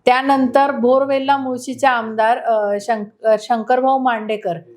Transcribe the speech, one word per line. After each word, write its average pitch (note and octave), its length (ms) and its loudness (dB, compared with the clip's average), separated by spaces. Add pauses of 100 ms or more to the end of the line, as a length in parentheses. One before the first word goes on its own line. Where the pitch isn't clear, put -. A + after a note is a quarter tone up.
त्यानंतर C4+ 640 2
बोरवेल्ला C4+ 680 0
मुळशीचे C4 500 -4
आमदार, A3+ 520 0
अ, G#3 420 0
शंक-, G#3+ 460 -6
अ, A3 120 4
शंकरभाऊ B3+ 600 0
मांडेकर, G#3+ 600 -4 (180)